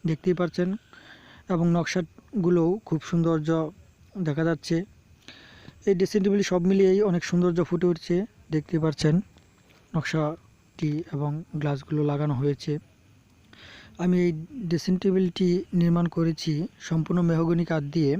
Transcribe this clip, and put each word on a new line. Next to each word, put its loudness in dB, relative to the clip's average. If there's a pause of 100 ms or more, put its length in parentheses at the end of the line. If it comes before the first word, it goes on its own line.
দেখতেই 0
পাচ্ছেন, -2 (840)
এবং 2 (100)
নকশাগুলোও 0 (180)
খুব -2 (100)
সৌন্দর্য 0 (760)
দেখা -2
যাচ্ছে। -2 (1120)
এই 4
ড্রেসিং 2
টেবিল 2 (100)
সব 2
মিলিয়েই 4 (100)
অনেক 0
সৌন্দর্য 2 (100)
ফুটে 0
উঠছে, -2 (380)
দেখতেই -2
পাচ্ছেন 2 (800)
নকশাটি -4 (240)
এবং -2 (300)
গ্লাসগুলো -4 (100)
লাগানো -2
হয়েছে। -2 (1300)
আমি 2 (100)
এই 2 (380)
ড্রেসিং 0
টেবিলটি 2 (300)
নির্মাণ 4 (100)
করেছি -2 (360)
সম্পূর্ণ 0 (100)
মেহগনি 2
কাঠ 0 (120)
দিয়ে। 2